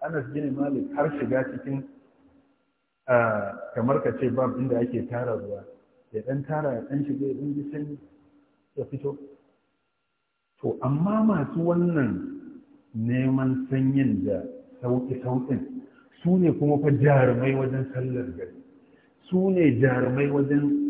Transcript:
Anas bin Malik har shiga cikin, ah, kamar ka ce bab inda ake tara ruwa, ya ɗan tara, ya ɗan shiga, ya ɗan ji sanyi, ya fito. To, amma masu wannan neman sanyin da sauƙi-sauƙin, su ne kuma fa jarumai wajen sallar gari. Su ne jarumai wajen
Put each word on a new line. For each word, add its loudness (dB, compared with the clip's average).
Anas -4
bin -4
Malik -2
har 0
shiga 0
cikin, -6
ah, 2
kamar 2
ka 0
ce -2
bab 0
inda -2
ake -4
tara -4
ruwa, -10
ya -6
ɗan -6
tara, -2
ya -6
ɗan -4
shiga, -4
ya -4
ɗan -6
ji -6
sanyi, -8
ya -6
fito. -6
To, -2
amma 2
masu 2
wannan 0
neman 0
sanyin 2
da -2
sauƙi-sauƙin, -2
su 4
ne 6
kuma 2
fa 2
jarumai 4
wajen -2
sallar -4
gari. -14
Su 4
ne 4
jarumai 2
wajen 2